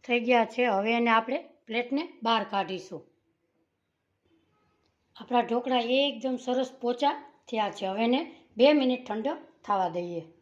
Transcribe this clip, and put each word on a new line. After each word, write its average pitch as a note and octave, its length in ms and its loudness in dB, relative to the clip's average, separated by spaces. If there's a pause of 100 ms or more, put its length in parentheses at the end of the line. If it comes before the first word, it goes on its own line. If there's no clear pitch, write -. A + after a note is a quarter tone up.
થઈ A#3+ 200 0
ગયા A#3 280 4
છે. B3 100 0 (120)
હવે G#3 240 0
એને A#3 140 2
આપણે A#3 240 2 (300)
પ્લેટને B3 360 -4 (220)
બહાર A3+ 180 2 (100)
કાઢીશું. F#3 500 -6 (2250)
આપણા A#3 260 0
ઢોકળા A#3+ 380 0 (160)
એકદમ B3+ 460 -2
સરસ B3+ 260 -2 (100)
પોચા C4 340 0 (320)
થયા G#3+ 300 -4
છે. G3 140 -6
હવે G#3+ 180 -2
એને C4 120 2 (360)
બે B3 100 8 (140)
મિનિટ B3+ 260 0
ઠંડો C4 260 -4 (320)
થવા F#3+ 300 0
દઈએ. F3 260 -6 (200)